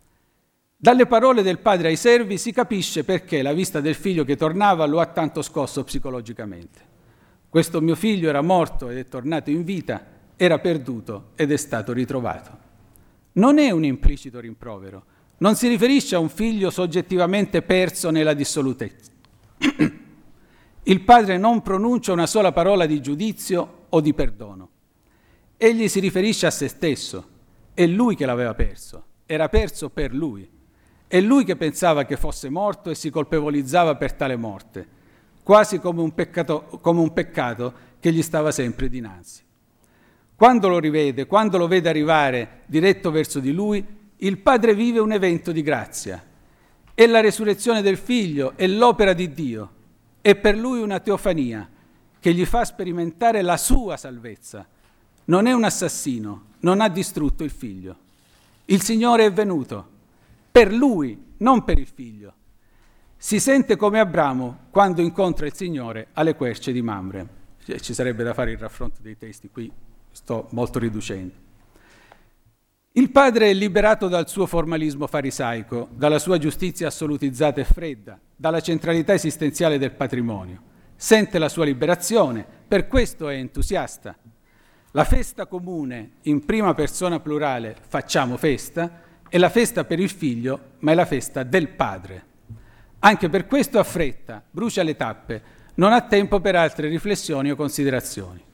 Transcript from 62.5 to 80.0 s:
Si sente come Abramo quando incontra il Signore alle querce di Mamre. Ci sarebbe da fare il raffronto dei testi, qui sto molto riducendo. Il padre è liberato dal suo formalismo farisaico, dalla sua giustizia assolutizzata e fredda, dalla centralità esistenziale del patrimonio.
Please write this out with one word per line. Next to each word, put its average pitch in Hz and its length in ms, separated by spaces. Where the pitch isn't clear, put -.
Si - 240
sente 262 380
come 208 220
Abramo 135 720
quando 190 320
incontra 170 440
il 143 80
Signore 120 600
alle 156 220
querce 123 380
di 123 80
Mamre. 95 460
Ci - 140
sarebbe 120 300
da 117 100
fare 120 180
il 113 60
raffronto 113 440
dei 107 160
testi, 107 320
qui 117 220
sto - 400
molto 123 260
riducendo. 107 560
Il 254 200
padre 233 380
è 196 40
liberato 208 560
dal 170 180
suo 190 180
formalismo 156 640
farisaico, 123 840
dalla 147 260
sua 180 180
giustizia 160 500
assolutizzata 143 760
e - 20
fredda, 117 560
dalla 160 240
centralità 165 540
esistenziale 156 640
del 131 140
patrimonio. 110 720